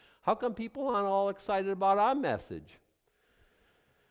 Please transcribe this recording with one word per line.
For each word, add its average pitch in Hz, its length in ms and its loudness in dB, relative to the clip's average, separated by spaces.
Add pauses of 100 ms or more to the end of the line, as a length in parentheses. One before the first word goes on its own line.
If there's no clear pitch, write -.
(220)
How 214 140 0
come 233 180 -4
people 226 340 -8
aren't 202 200 0
all 196 220 2
excited 196 400 -2
about 196 280 2
our 226 180 4
message? 107 640 -4 (1300)